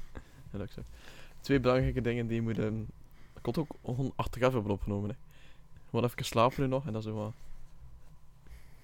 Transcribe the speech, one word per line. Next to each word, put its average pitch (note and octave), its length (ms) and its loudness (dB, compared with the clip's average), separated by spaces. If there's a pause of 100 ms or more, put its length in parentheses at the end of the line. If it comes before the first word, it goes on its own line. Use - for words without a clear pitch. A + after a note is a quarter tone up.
(520)
Ja, G2+ 60 -6
dat G2 100 -6
is - 60 -12
waar. A2 100 -10 (560)
Twee C3+ 200 6
belangrijke B2+ 400 6
dingen A#2 260 2
die A2+ 100 2
je A2+ 60 4
moet, A2+ 160 2
ehm, A2 220 2
ik - 640 -12
kon A#2+ 100 0
het - 60 2
ook D3+ 160 -2 (100)
gewoon B2+ 320 0
achteraf B2+ 360 4
hebben G#2 200 2
opgenomen, G2+ 380 0
hè. A#2+ 60 -6 (760)
Gewoon A#2 140 4
even - 200 0
slapen A#2+ 380 4
nu C3 60 4
nog C3+ 180 0
en G#2+ 60 -2
dan A2 100 -2
zo G#2+ 120 -4
wat, G#2+ 180 -2 (1500)